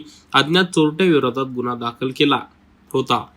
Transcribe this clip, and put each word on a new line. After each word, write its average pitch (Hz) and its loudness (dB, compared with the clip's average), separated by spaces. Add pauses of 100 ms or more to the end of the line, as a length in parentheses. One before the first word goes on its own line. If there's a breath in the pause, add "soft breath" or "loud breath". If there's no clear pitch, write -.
(340 loud breath)
अज्ञात 151 2
चोरट्याविरोधात 151 2
गुन्हा 123 -6
दाखल 120 -6
केला 143 2 (540)
होता. 123 -2 (120 soft breath)